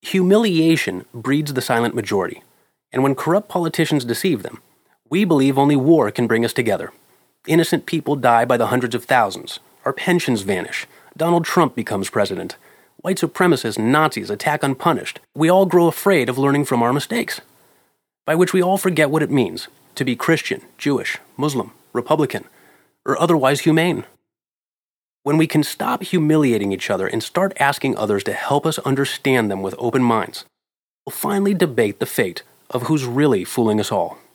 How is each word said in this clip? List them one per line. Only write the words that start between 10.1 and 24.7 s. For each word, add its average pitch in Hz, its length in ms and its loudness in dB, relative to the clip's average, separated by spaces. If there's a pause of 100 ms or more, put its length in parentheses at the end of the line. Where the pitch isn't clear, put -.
vanish. 95 460 -6 (280)
Donald 170 300 0
Trump 160 300 0
becomes 101 340 -6
president. 95 480 -4 (440)
White 185 160 -2
supremacists 151 600 0
and 110 140 0
Nazis 139 400 0
attack 147 320 -2
unpunished. 135 560 -2 (160)
We 156 120 0
all 190 200 4
grow 170 200 4
afraid 160 400 2
of 131 120 -4
learning 143 260 2
from 120 160 0
our 120 100 2
mistakes, - 480 -4 (840)
by 151 80 -2
which 175 180 2
we 185 120 2
all 190 160 0
forget 156 320 0
what 151 120 0
it - 60 -2
means 107 380 0 (280)
to - 80 -4
be 123 120 0
Christian, - 480 -2 (140)
Jewish, - 420 -2 (180)
Muslim, 131 340 -4 (220)
Republican, 127 520 -2 (600)
or 135 160 0
otherwise 156 400 2
humane. 165 420 2 (1200)